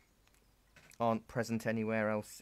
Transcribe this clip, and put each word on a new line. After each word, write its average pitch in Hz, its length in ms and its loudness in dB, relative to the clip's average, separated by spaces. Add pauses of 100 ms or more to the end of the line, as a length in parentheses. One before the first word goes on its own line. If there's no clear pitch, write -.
(960)
aren't 113 300 2
present 113 400 -2
anywhere 110 420 2
else 107 320 -4